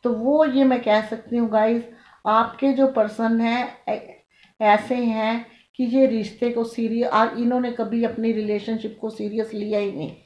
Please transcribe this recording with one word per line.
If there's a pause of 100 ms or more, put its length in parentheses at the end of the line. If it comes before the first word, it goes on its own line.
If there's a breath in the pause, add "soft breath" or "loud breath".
तो
वो
ये
मैं
कह
सकती
हूँ
guys, (360 loud breath)
आपके
जो
person
हैं
ऐ-, (380 soft breath)
ऐसे
हैं (320 loud breath)
कि
ये
रिश्ते
को
serious,
आ, (140)
इन्होंने
कभी
अपनी
relationship
को
serious
लिया
ही
नहीं।